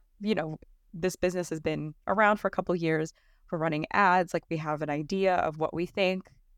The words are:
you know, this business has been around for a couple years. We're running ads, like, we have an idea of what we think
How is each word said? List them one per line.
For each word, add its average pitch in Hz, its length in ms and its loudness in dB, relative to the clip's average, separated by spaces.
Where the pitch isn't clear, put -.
you 208 140 0
know, 156 240 -4
this 175 220 -2
business 180 340 -2
has 160 100 -6
been 151 340 -4
around 208 300 4
for 190 100 -2
a - 40 -2
couple 185 240 -2
years. 160 360 0
We're 175 80 -4
running 160 340 -2
ads, 185 420 4
like, 170 160 -2
we 165 80 -2
have 151 240 -4
an 151 80 -4
idea 180 460 0
of 156 220 0
what 156 160 -2
we 170 120 -2
think 185 440 -2